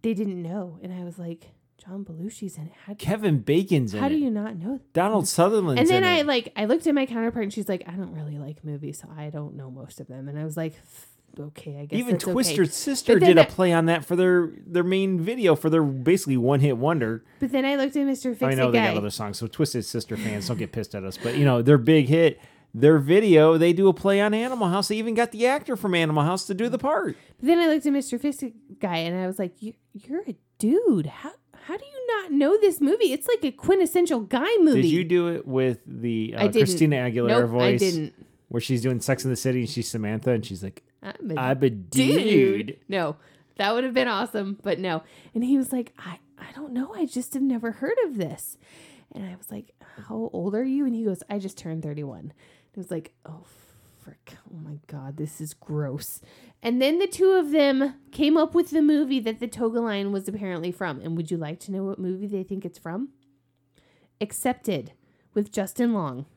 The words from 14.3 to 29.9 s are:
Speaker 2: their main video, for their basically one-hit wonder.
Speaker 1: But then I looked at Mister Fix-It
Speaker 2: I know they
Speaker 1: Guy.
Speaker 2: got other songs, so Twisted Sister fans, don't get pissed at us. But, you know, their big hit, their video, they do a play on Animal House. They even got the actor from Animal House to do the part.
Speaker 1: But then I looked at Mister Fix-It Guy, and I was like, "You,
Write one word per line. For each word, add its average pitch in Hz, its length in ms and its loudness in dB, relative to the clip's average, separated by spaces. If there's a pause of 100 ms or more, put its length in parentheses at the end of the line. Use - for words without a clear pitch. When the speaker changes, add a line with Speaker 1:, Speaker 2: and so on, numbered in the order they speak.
Speaker 2:
their 170 200 0
main 190 360 0
video, 190 360 4
for 160 120 -2
their 160 140 4
basically 139 540 2
one-hit 131 420 4
wonder. 120 460 0 (160)
Speaker 1:
But 254 100 -2
then 262 140 0
I 277 100 0
looked 277 220 -2
at 277 100 0
Mister 262 280 -4
Fix-It 254 120 -2
Speaker 2:
I 262 80 2
know 131 160 4
they 233 80 4
Speaker 1:
Guy. 214 120 2
Speaker 2:
got 170 80 -2
other 104 120 -4
songs, 104 280 -8
so 117 100 -6
Twisted 131 360 -2
Sister 117 320 -8
fans, 104 300 -6
don't 113 120 -4
get 107 120 -6
pissed - 240 -8
at 98 80 -8
us. 95 180 -10
But, 120 160 -4
you 143 80 4
know, 123 180 4
their 139 160 8
big 143 280 4
hit, 160 320 4 (360)
their 147 240 8
video, 160 600 6
they 170 160 4
do 190 140 4
a 185 40 6
play 196 300 0
on 208 100 0
Animal 226 360 -2
House. 190 200 0
They 214 80 -2
even 226 180 -4
got 233 160 0
the 226 160 -2
actor 269 300 -2
from 190 180 -2
Animal 156 280 2
House 180 240 -2
to 202 80 -6
do 226 160 -2
the 254 80 -2
part. 285 380 -2 (220)
Speaker 1:
But 247 80 -6
then 339 120 4
I 339 80 2
looked 311 180 2
at 294 80 0
Mister 277 260 -2
Fix-It 269 640 -8
Guy, 180 180 -4
and 165 160 -2
I 185 120 -4
was 190 120 -6
like, 180 240 -6
"You, 220 120 -12 (180)